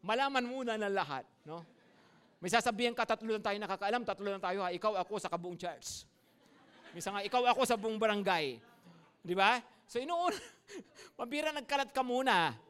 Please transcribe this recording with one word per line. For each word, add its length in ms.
Malaman 420
muna 300
ng 180
lahat, 320
no? 160
May 80
sasabihin 420
ka, 140
"Tatlo 240
lang 100
tayo 160
nakakaalam, 460
tatlo 260
lang 140
tayo 240
ha, 80
ikaw, 260
ako, 220
sa 80
kabuong 260
church." 480
Minsan 240
nga, 60
"Ikaw, 320
ako, 100
sa 140
buong 180
barangay." 600
Di 160
ba? 240
So, 160
inuuna, 340
<laughs> 380
pambira, 360
nagkalat 400
ka 80
muna. 500